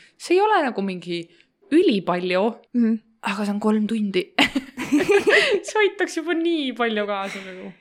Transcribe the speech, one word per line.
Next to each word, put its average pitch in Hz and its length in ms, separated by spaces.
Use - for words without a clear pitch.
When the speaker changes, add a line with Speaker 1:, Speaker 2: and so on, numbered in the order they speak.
Speaker 1:
See - 180
ei 381 60
ole 415 220
nagu 240 180
mingi 175 380
ülipalju, 180 720
Speaker 2:
Mhm. 226 220
Speaker 1:
aga 208 240
see 202 80
on 202 60
kolm 214 280
tundi. 214 360
<laughs> - 440
See - 200
aitaks 370 340
juba 330 160
nii 320 400
palju 220 340
kaasa 196 380
nagu. 190 360